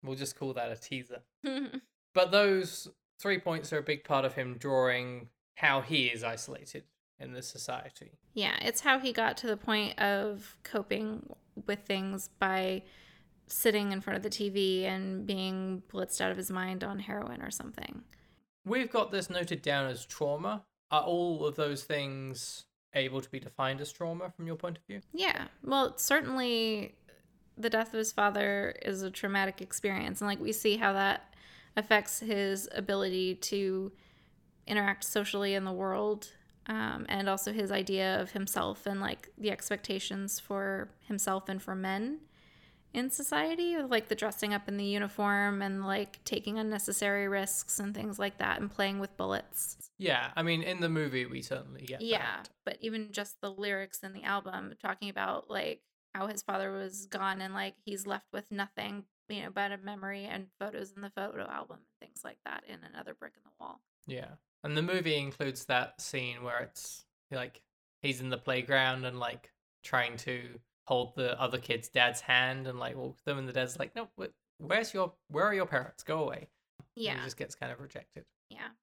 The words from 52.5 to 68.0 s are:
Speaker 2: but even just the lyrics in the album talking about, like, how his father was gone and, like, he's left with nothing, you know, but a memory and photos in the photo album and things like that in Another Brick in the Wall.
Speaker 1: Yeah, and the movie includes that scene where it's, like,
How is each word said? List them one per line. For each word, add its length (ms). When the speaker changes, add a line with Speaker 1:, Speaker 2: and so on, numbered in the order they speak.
Speaker 2:
but 140
even 320
just 280
the 100
lyrics 520
in 100
the 120
album 580
talking 260
about, 420
like, 300
how 140
his 140
father 300
was 340
gone 360
and, 100
like, 220
he's 220
left 260
with 180
nothing, 540
you 140
know, 80
but 200
a 60
memory 480
and 220
photos 340
in 100
the 80
photo 360
album 340
and 280
things 160
like 220
that 200
in 160
Another 300
Brick 240
in 80
the 60
Wall. 220
Speaker 1:
Yeah, 300
and 100
the 80
movie 340
includes 500
that 340
scene 420
where 180
it's, 440
like, 300